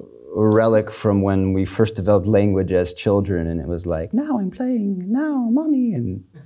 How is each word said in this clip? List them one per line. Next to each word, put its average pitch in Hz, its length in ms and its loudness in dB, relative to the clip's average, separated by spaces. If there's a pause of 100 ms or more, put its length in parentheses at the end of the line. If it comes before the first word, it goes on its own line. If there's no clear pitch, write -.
(340)
relic 110 560 4
from 101 320 0
when 95 300 2
we 95 120 0
first 110 300 0
developed 98 320 2
language 98 460 2
as 90 220 0
children, 101 540 0
and 85 120 -4
it 67 60 -8
was 85 200 -6
like, 82 280 -6
"Now 277 240 -2
I'm 185 120 -4
playing, 202 600 -4
now 269 400 -2
mommy," 254 440 0
and, 101 300 -6 (220)